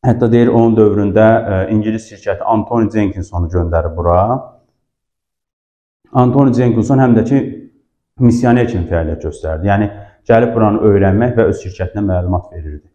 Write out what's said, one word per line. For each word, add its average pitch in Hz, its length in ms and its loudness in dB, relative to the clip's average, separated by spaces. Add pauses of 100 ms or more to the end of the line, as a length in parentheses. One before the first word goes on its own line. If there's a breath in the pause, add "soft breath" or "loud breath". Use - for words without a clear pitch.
Hətta 117 300 0
deyir, 120 180 4
onun 117 240 2
dövründə, 104 500 2
ə, 110 340 2 (120)
ingilis 110 400 -2
şirkəti 101 320 -8
Anthony 113 480 -2
Jenkinsonu 92 640 -4
göndərir 82 400 -2
bura. 85 220 0 (2000)
Anthony 127 460 2
Jenkinson 120 400 2
həm 127 220 4
də - 100 0
ki, 139 120 2 (760)
missioner 120 460 4
kimi 90 240 -4
fəaliyyət 80 380 -4
göstərdi. 80 420 -6
Yəni, 101 220 0 (340 loud breath)
gəlib 117 300 2
buranı 110 340 0
öyrənmək 101 480 2
və 107 140 2
öz - 100 -6
şirkətinə 92 480 -8
məlumat 90 400 -4
verirdi. 76 460 -14